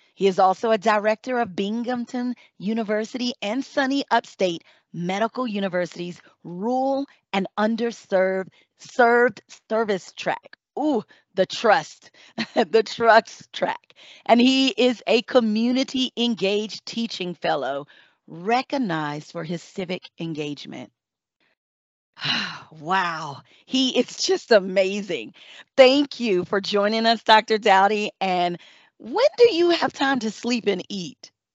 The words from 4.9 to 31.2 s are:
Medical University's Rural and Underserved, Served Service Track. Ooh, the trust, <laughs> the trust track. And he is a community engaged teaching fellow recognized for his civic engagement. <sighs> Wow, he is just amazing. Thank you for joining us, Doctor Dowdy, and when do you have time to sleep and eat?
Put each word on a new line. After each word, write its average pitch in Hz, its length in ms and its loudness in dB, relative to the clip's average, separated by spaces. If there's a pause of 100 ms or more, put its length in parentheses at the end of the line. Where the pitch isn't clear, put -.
Medical 202 540 -4
University's 180 760 -6 (240)
Rural 254 640 -4 (260)
and 196 140 -2 (120)
Underserved, 196 920 -2 (300)
Served 240 640 2 (300)
Service 214 420 -2
Track. - 440 -8 (220)
Ooh, 269 240 0 (320)
the 185 120 2
trust, - 640 -2 (260)
<laughs> - 180 -6
the 220 280 2
trust - 720 2
track. - 400 -8 (320)
And 208 120 6
he 262 300 4
is 247 380 0
a 226 160 2
community 247 920 0
engaged 208 720 -4
teaching 190 500 -8
fellow 143 520 -6 (440)
recognized 170 1040 -4
for 170 100 -10
his 160 200 -8
civic 180 400 -10 (160)
engagement. 147 720 -10 (1300)
<sighs> 190 320 -6 (260)
Wow, 160 600 -4 (240)
he 262 340 -2
is - 200 -2
just - 340 -2
amazing. 190 800 0 (420)
Thank 269 460 4
you 190 240 0
for 196 160 -2
joining 208 460 0
us, 226 160 0
Doctor 220 340 4
Dowdy, 208 640 2
and 175 380 0 (400)
when 294 260 -2 (120)
do 466 180 6
you 349 160 4
have - 220 0
time 269 280 0
to 220 100 -2
sleep 240 360 -4
and 190 220 -2
eat? 180 420 -12 (240)